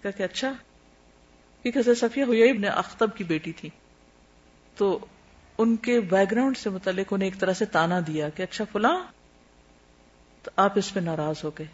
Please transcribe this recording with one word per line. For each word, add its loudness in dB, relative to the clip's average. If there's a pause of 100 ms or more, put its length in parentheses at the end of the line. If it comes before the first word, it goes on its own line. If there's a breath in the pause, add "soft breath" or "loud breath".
کہا -6
کہ -6
اچھا، -4 (1080)
کیونکہ -2
حضرت 4
Safiya 0
حیی 6
ibn 0
Akhtab -2
کی -8
بیٹی -4
تھی، -14 (1080)
تو 2 (600)
ان 4
کے 2
بیک 2
گراؤنڈ 2
سے -6
متعلق -4
انہیں 0
ایک -8
طرح 2
سے 0
تانا 2
دیا -4
کہ -8
اچھا -6
فلاں، 0 (1400)
تو -12
آپ 4
اس -4
پہ -2
ناراض -4
ہو -6
گئے۔ -12